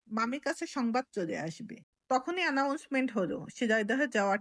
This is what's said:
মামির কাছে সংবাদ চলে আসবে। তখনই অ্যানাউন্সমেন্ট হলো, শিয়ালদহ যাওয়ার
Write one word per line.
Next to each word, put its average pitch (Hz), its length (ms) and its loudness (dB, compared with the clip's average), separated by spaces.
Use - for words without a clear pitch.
মামির 226 340 -2
কাছে 330 260 -2
সংবাদ 254 460 0
চলে 170 260 -2
আসবে। 160 380 -8
তখনই 330 340 2
অ্যানাউন্সমেন্ট 277 720 0
হলো, 175 420 -2
শিয়ালদহ 226 520 2
যাওয়ার 202 340 2